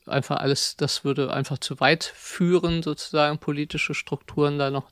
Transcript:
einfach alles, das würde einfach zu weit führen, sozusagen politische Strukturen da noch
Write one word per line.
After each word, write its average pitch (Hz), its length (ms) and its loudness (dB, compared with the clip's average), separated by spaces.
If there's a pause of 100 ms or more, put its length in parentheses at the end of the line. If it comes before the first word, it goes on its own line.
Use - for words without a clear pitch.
einfach 139 320 -2
alles, 139 400 0
das - 260 -2
würde 139 300 0
einfach 139 240 -2
zu - 240 -6
weit 151 220 4
führen, 175 800 0
sozusagen 151 560 0
politische 147 540 -4
Strukturen 147 640 -2
da 139 100 2
noch 139 220 -4